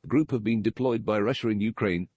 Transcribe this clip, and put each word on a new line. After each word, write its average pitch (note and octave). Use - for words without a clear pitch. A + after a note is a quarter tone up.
Group C#3+
have A2+
been A2
deployed A#2
by G#2+
Russia A#2
in G#2
Ukraine, G2